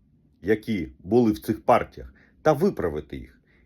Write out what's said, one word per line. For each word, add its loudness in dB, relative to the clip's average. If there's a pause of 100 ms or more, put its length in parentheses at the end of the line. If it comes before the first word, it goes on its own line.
(420)
які -2 (100)
були 2
в -4
цих -6
партіях, 0 (280)
та 4
виправити -4
їх. -20 (260)